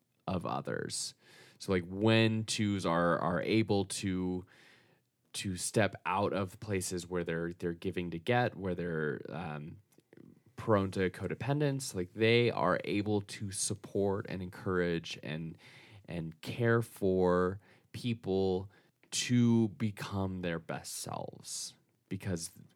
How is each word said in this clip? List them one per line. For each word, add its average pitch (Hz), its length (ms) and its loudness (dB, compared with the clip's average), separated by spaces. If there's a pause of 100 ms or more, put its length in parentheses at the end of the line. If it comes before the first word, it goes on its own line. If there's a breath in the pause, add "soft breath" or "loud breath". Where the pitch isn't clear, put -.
(280)
of 90 180 -2
others. - 680 -4 (460 loud breath)
So, - 120 -2
like, 92 180 4
when 110 560 4
twos 101 400 0
are, 85 340 4
are 85 220 0
able 101 440 2
to, 92 600 -2 (880 soft breath)
to 95 240 -4
step 98 380 0 (100)
out 92 280 0
of 95 260 -4
places 92 500 -4
where 90 140 -2
they're, 85 360 -2
they're 85 140 -2
giving 87 380 -4
to 82 80 -6
get, 120 380 2
where 92 180 -2
they're, 80 540 -2
um, 78 460 -8 (800)
prone 98 360 2
to 92 180 0
codependence, 135 840 -2
like, 90 200 -2
they 113 360 6
are 85 340 2
able 101 360 0
to 101 300 -8
support 101 800 -2
and 95 120 -6
encourage 90 800 0
and, 82 360 -6 (500 loud breath)
and 82 340 -6
care 117 400 2
for 92 800 4 (320 soft breath)
people 98 800 0 (420 soft breath)
to 117 580 4
become 98 720 -4
their 85 180 -2
best - 420 -8
selves, - 720 -10 (340)
because 92 440 -4 (240)